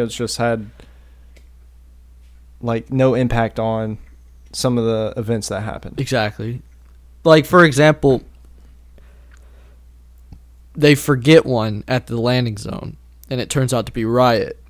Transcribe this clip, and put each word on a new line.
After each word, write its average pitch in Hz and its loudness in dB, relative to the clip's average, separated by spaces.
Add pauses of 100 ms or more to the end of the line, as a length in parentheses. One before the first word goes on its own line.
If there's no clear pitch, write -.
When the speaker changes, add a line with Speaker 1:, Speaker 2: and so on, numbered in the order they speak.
Speaker 1:
symbiotes 110 -12
just - -6
had, 117 -4 (1900)
like, 117 -6
no 131 2
impact 117 -2
on 110 -4 (520)
some 123 -2
of 113 -2
the 110 -4
events 113 -6
that 98 -6
happened. - -12
Speaker 2:
Exactly. 117 -6 (640)
Like, 156 6
for 180 6
example, 143 2 (2500)
they 147 4
forget 143 4
one 110 -4
at 123 -4
the 117 -6
landing 120 -2
zone, - -12 (320)
and 127 -6
it 117 -8
turns 131 -2
out 113 -2
to 120 -10
be 117 -6
Riot, 117 0 (120)